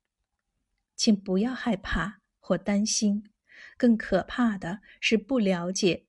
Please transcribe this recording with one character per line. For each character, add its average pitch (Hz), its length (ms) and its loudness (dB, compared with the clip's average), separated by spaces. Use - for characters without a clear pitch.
请 220 200 2
不 190 240 -2
要 247 160 -2
害 226 200 -2
怕 - 460 -6
或 - 180 -2
担 202 280 0
心， 208 380 0
更 233 180 4
可 196 280 -2
怕 226 340 -2
的 185 240 -8
是 - 180 2
不 247 220 -2
了 185 320 0
解 185 380 0